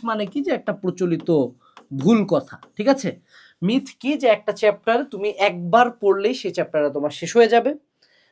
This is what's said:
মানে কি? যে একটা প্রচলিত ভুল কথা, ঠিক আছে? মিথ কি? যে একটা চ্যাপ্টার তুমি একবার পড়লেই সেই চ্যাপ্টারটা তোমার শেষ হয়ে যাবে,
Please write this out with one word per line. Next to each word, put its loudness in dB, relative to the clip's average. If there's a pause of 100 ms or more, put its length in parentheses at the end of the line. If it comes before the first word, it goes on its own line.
মানে -4
কি? -6
যে -4
একটা -4
প্রচলিত -4 (680)
ভুল 4
কথা, -4 (160)
ঠিক -2
আছে? 0 (440)
মিথ 0 (140)
কি? -4
যে 0
একটা 2
চ্যাপ্টার 0
তুমি -6
একবার 2
পড়লেই 0
সেই -6
চ্যাপ্টারটা -2
তোমার -4
শেষ -4
হয়ে 6
যাবে, 2 (560)